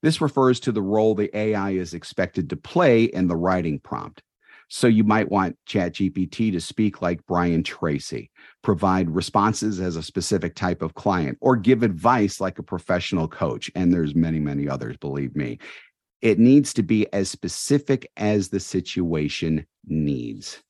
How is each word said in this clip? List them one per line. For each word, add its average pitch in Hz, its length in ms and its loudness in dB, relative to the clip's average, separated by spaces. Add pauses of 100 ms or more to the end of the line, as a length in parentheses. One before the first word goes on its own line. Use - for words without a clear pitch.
This 160 200 2
refers 131 400 4
to 127 100 -2
the 104 100 0
role 107 320 2
the 101 240 0
A 107 160 0
I 98 180 -2
is 90 220 -4
expected 90 560 -4
to 87 60 -6
play 123 480 4
in 92 240 0
the 87 80 0
writing 85 440 0
prompt. - 440 -12 (480)
So - 160 2
you 110 160 6
might 107 260 2
want 95 280 0 (100)
Chat 87 260 -2
G 95 160 -2
P 92 160 -2
T 110 240 -2
to 90 100 -2
speak 104 440 -2
like 87 240 -2
Brian 87 340 2
Tracy, 73 680 -6 (320)
provide 92 460 2
responses 101 680 0
as 90 180 -4
a 82 60 -8
specific 87 520 -4
type 90 260 -2
of 80 140 -6
client, 90 460 -2
or 131 140 4
give 117 280 2
advice 104 580 2
like 92 160 -4
a - 60 -12
professional 87 640 -2
coach. - 480 -6
And 90 180 4
there's 78 220 0
many, 80 240 2
many 71 280 -4
others, 67 300 -6
believe 69 380 -6
me. 64 240 -6 (600)
It 110 180 2
needs 135 340 6
to 117 100 0
be 107 300 2
as 98 160 0
specific - 880 -2
as 104 320 0
the 101 100 -2
situation 80 1080 -2 (200)
needs. 71 840 -4